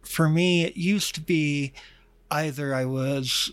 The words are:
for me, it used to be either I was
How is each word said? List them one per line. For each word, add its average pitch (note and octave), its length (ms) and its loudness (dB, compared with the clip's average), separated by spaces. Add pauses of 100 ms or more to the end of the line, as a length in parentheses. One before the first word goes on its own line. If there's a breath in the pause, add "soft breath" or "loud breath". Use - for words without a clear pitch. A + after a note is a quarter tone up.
for - 280 0
me, E3+ 340 4
it - 140 -4
used F#3+ 380 0
to D#3+ 60 -8
be D3 520 0 (580 loud breath)
either D3 420 -2
I C3 120 0
was C3 680 -2